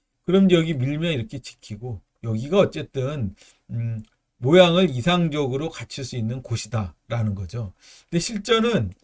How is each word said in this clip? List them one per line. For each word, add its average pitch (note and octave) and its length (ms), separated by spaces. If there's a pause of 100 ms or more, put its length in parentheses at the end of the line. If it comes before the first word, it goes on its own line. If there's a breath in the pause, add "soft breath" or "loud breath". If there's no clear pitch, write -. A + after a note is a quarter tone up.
(260)
그럼 F#3+ 200
이제 F3 100
여기 D#3+ 200
밀면 D3+ 380
이렇게 G#2+ 260
지키고 G#2+ 640 (220)
여기가 A#2+ 360
어쨌든, C#3 760 (360 soft breath)
음, A#2 300 (360)
모양을 F3 520
이상적으로 D3 800
갖출 - 360
수 - 100
있는 A#2 280
곳이다라는 A2 920
거죠. G2 400 (360 soft breath)
근데 E3+ 100
실전은 A3 720 (120)